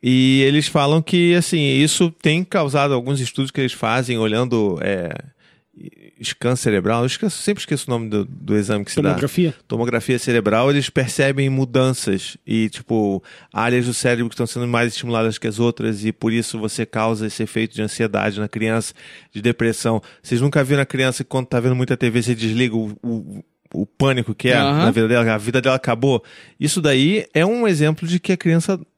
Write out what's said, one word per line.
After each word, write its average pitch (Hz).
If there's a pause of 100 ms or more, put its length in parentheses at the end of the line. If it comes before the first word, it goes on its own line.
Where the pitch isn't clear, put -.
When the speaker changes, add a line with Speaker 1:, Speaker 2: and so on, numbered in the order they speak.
Speaker 1:
e 131
eles 143
falam 151
que, 175
assim, 170 (200)
isso 165 (120)
tem 165
causado 143
alguns 131
estudos 131
que -
eles 131
fazem 120
olhando, 110
é, 90 (1080)
scan 120
cerebral, 110
eu 123
esqueço, -
sempre 202
esqueço -
o 131
nome 113
do, 104
do -
exame 104
que -
se -
dá. 143
Speaker 2:
Tomografia? 143 (140)
Speaker 1:
Tomografia 120
cerebral, 117
eles 143
percebem 135
mudanças 131 (100)
e, 110
tipo, 101 (300)
áreas 120
do 120
cérebro 120
que -
estão 120
sendo 123
mais 120
estimuladas 113
que -
as 107
outras 110
e 110
por 113
isso 117
você 110
causa 110
esse 107
efeito 113
de 107
ansiedade 104
na 107
criança, 110 (400)
de 104
depressão. 113 (220)
Vocês 120
nunca 143
viram 139
a 135
criança 131
que -
quando 127
tá 123
vendo 127
muita 127
T 123
V 117
você 123
desliga 113
o, 107
o, 110 (300)
o 95
pânico 131
que -
é 123
Speaker 3:
Aham. 143
Speaker 1:
na -
vida 113
dela, 117
a 107
vida 117
dela 131
acabou? 123 (340)
Isso 151
daí 151
é 160
um 226
exemplo 156
de 175
que -
a 180
criança 170 (180)